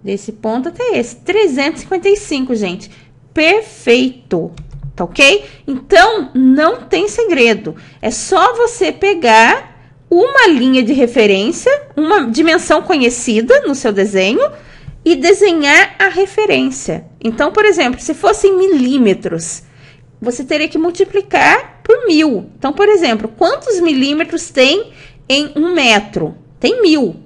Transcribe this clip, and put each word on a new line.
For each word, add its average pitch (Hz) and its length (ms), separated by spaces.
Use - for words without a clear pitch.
Desse 202 300
ponto 233 380
até 453 260
esse. 233 200
Trezentos 320 640
e - 20
cinquenta 370 260
e 403 80
cinco, 262 380
gente. 190 360
Perfeito. 254 1160
Tá 180 80
ok? 277 400
Então, 349 680
não 277 500
tem 381 240
segredo. 247 720
É 220 100
só 381 460
você 466 340
pegar 311 1000
uma 494 380
linha 262 340
de 233 120
referência, 233 760
uma 311 360
dimensão 320 500
conhecida 247 840
no 285 80
seu 220 180
desenho 202 580
e 330 100
desenhar 339 840
a 392 100
referência. 320 960
Então, 226 300
por 415 140
exemplo, 294 340
se 320 140
fosse 403 320
em 392 100
milímetros, 247 1040
você 247 240
teria 302 240
que 302 100
multiplicar 381 1080
por 480 220
mil. 302 520
Então, 277 140
por 403 160
exemplo, 247 480
quantos 392 440
milímetros 311 720
tem 285 420
em 285 300
um 330 160
metro? 214 640
Tem 453 240
mil. 302 440